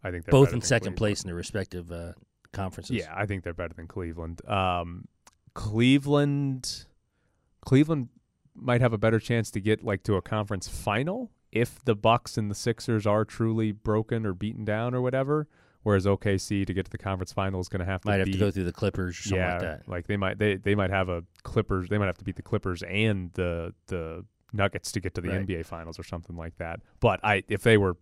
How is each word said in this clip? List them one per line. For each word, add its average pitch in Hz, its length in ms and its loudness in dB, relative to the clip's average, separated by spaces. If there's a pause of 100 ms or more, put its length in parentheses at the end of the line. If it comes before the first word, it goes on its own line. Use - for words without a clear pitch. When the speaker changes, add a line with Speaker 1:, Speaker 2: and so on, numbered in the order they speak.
Speaker 1:
I 92 60 -4
think 87 120 -6
they're - 80 0
Speaker 2:
Both 139 160 10
Speaker 1:
better - 80 -2
Speaker 2:
in - 40 0
Speaker 1:
than - 80 -4
Speaker 2:
second 117 160 2
Speaker 1:
Cleveland. 98 140 -4
Speaker 2:
place 104 260 0
in 101 40 -8
their 87 80 -6
respective, 87 560 -8
uh, 85 220 -10 (400)
conferences. 95 420 -6
Speaker 1:
Yeah, 82 180 -4
I 98 120 -2
think 98 180 -4
they're 85 100 -6
better 85 200 -8
than 82 140 -14
Cleveland. 85 600 -10
Um, 90 640 -2 (440)
Cleveland, 139 1300 2 (760)
Cleveland 156 460 4 (480)
might 123 240 0
have 120 140 4
a 107 40 -2
better 110 220 4
chance 117 320 -2
to 107 80 -4
get, 107 240 0
like, 98 200 -2
to 104 120 2
a 90 60 2
conference 104 480 -4
final 170 640 -2 (200)
if - 320 0
the 113 120 2
Bucks 113 420 2
and 104 120 -2
the 101 60 -4
Sixers 113 500 -2
are 107 200 4
truly 113 460 0
broken 110 540 -2
or 95 80 -2
beaten 104 300 -6
down 113 320 -2
or 123 60 0
whatever. 135 460 0 (360)
Whereas 98 240 6
O 98 80 6
K 98 220 2
C 98 260 0
to 92 100 -2
get 92 120 0
to - 60 -14
the - 60 -10
conference 95 360 -6
final 95 260 -2
is 90 80 -4
gonna 92 160 -4
have 95 200 -2
to 104 60 -2
Speaker 2:
Might 101 100 4
have 95 80 2
to 98 40 0
Speaker 1:
beat 95 80 0
Speaker 2:
go 101 120 4
through 92 120 -2
the 87 80 0
Clippers 92 480 -2
or - 40 -12
something 98 140 0
Speaker 1:
Yeah, 90 140 2
Speaker 2:
like 87 100 -2
that. 80 280 -8
Speaker 1:
like, 87 180 -6
they 104 80 0
might, 98 240 -2
they, 104 160 2
they 101 200 0
might 95 160 0
have 95 180 0
a 85 160 -4 (180)
Clippers. 92 460 -2
They 104 80 0
might 104 80 2
have 90 140 -2
to - 40 -18
beat 95 140 -8
the - 40 -12
Clippers 95 420 -4
and 95 500 0
the, 87 400 -4 (140)
the 85 360 -8 (300)
Nuggets 101 400 -2
to 98 80 -4
get 92 140 -6
to 87 60 -4
the 85 60 -6
Speaker 2:
Right. 95 120 0
Speaker 1:
N 98 60 -4
B 92 100 -4
A 82 80 -6
finals 82 360 -12
or 85 40 -12
something 85 340 -10
like 82 200 -12
that. 82 220 -8 (220)
But 104 200 4
I, 101 280 2
if 101 140 -2
they 113 140 8
were 95 240 4